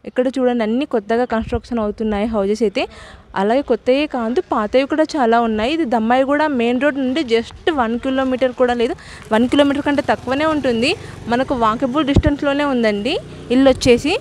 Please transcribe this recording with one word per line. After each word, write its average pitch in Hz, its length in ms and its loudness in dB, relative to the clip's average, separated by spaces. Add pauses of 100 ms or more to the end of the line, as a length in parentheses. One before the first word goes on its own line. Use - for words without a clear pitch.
ఇక్కడ 254 260 0
చూడండి, 247 320 0
అన్నీ 247 260 0
కొత్తగా 226 400 0
construction 226 500 -4
అవుతున్నాయి 208 500 -2
houses 208 340 0
అయితే. 254 160 -2 (580)
అలాగే 226 280 2
కొత్తయే 254 340 2 (120)
కాదు, 240 240 -2 (120)
పాతవి 254 400 2
కూడా 311 220 2
చాలా 233 240 2 (100)
ఉన్నాయి. 220 300 -2
ఇది 320 160 0
దమ్మాయిగూడ 254 480 2 (180)
main 240 240 0
road 285 200 0
నుండి 262 180 -2 (120)
just - 360 -2 (100)
one 226 160 0 (100)
kilometer 262 540 0
కూడా 247 220 4
లేదు, 254 140 0 (380)
one 226 200 4
kilometer 285 340 2
కంటే 285 240 0
తక్కువనే 269 440 -2
ఉంటుంది. 254 360 0 (420)
మనకు 262 300 -2
walkable 240 480 0
డిస్టెన్స్‌లోనే 285 600 0
ఉందండి 226 420 0 (400)
ఇల్లు 269 180 6
వచ్చేసి. 262 480 2